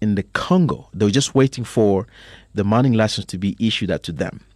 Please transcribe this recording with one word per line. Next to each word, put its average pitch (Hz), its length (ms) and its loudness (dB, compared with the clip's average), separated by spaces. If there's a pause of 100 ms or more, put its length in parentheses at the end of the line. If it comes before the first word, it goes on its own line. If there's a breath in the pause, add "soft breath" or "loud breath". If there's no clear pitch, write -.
in 107 140 0
the 95 80 -2
Congo. - 720 0
They 101 100 0
were 104 60 4
just 131 240 -2
waiting 131 300 2
for 104 420 0 (480 loud breath)
the 101 80 -2
mining 117 300 2
license 110 340 0
to 92 120 -10
be 98 200 -2
issued 107 320 -2
out 85 140 -4
to 85 80 -8
them. 92 320 -8 (120)